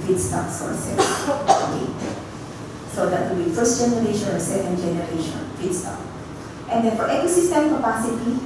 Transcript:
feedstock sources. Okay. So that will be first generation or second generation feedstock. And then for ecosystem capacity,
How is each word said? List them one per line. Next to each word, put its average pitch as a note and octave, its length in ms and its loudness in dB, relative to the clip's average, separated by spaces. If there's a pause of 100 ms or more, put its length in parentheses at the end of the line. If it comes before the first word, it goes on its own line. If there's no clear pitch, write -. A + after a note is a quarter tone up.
feedstock - 440 0
sources. - 520 -2 (260)
Okay. - 600 2 (1040)
So F3+ 160 2
that F3 240 0
will F3 100 0
be E3+ 80 2
first A#3+ 300 2
generation G#3+ 480 2
or F3+ 100 0
second F3+ 380 0
generation E3 800 -2
feedstock. - 420 -4 (720)
And - 160 4
then A3 100 4
for - 140 0
ecosystem D#4 680 4
capacity, A#3 720 0